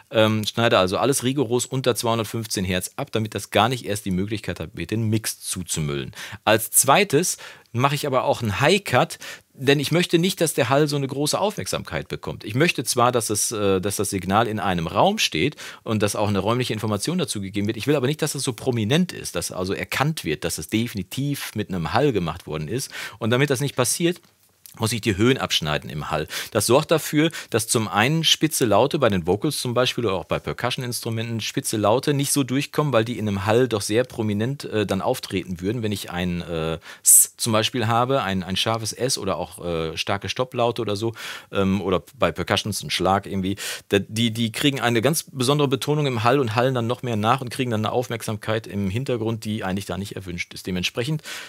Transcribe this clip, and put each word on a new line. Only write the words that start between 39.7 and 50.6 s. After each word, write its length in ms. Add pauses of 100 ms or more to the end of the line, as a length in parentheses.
starke 320
Stopplaute 540
oder 140
so, 180 (360)
ähm, 300
oder 220 (140)
bei 140
Percussions 520
ein 80
Schlag 360
irgendwie. 300 (320)
Da, 100
die, 340
die 200
kriegen 280
eine 200
ganz 320
besondere 360
Betonung 380
im 180
Hall 140
und 160
hallen 200
dann 120
noch 160
mehr 140
nach 240
und 80
kriegen 220
dann 140
eine 80
Aufmerksamkeit 720
im 240
Hintergrund, 540
die 200
eigentlich 220
da 100
nicht 180
erwünscht 380
ist. 140